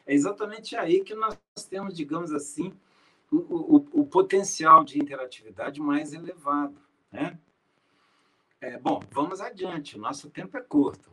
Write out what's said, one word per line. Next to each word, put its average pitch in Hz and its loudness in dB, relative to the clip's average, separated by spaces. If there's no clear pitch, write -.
é 139 -2
exatamente 202 0
aí 185 2
que 214 -12
nós 214 -4
temos, 190 -8
digamos 160 -6
assim, 170 -8
o, 320 4
o, 294 0
o 285 2
potencial 175 6
de 139 -6
interatividade 135 -8
mais 147 0
elevado, 147 -4
né? 160 -6
É, 123 -12
bom, 120 -4
vamos 180 -4
adiante, 185 -8
o - -14
nosso 139 -8
tempo 190 -12
é 240 -10
curto. - 0